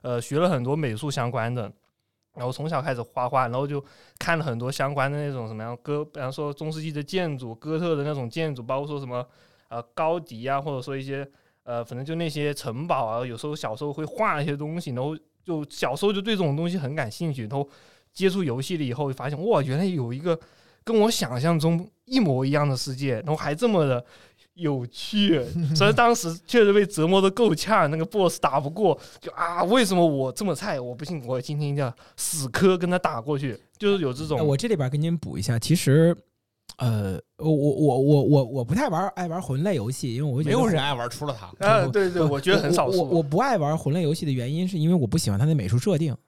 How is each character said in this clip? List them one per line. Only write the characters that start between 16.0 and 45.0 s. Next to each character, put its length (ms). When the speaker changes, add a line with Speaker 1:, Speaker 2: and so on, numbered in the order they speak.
Speaker 1:
候 60
就 100
对 140
这 20
种 180
东 140
西 80
很 160
感 160
兴 240
趣， 140
然 20
后 180
接 160
触 140
游 180
戏 160
了 60
以 100
后， 200
发 180
现 160
哇， 160
原 160
来 60
有 280
一 60
个 200
跟 180
我 80
想 320
象 180
中 300
一 120
模 260
一 60
样 180
的 80
世 180
界， 260
然 60
后 100
还 180
这 140
么 180
的 180
有 340
趣。 520
Speaker 2:
<laughs> 180
Speaker 1:
所 120
以 40
当 200
时 320
确 200
实 80
被 120
折 220
磨 160
得 80
够 240
呛， 340
那 80
个 80
BOSS 360
打 180
不 100
过， 300
就 100
啊， 320
为 220
什 120
么 80
我 280
这 120
么 80
菜？ 280
我 120
不 120
信， 200
我 160
今 160
天 120
一 40
定 120
要 100
死 320
磕 280
跟 140
他 80
打 220
过 180
去， 180
就 180
是 60
有 100
这 140
种。 140
Speaker 2:
呃， 40
我 120
这 100
里 80
边 160
给 80
您 180
补 220
一 40
下， 140
其 200
实， 380
呃， 340
我， 100
我， 240
我， 280
我， 240
我， 200
我 200
不 100
太 140
玩， 220
爱 180
玩 120
魂 220
类 140
游 120
戏， 280
因 80
为 40
我 100
会 40
觉 80
得 60
Speaker 3:
没 40
有 60
人 160
爱 100
玩， 160
除 180
了 120
他。 80
Speaker 1:
啊， 220
对， 240
对， 160
Speaker 2:
不， 80
Speaker 1:
我 60
觉 120
得 80
很 140
少 160
数。 80
Speaker 2:
我， 60
我， 140
我 40
不 160
爱 180
玩 220
魂 160
类 80
游 100
戏 140
的 60
原 200
因， 140
是 100
因 120
为 80
我 100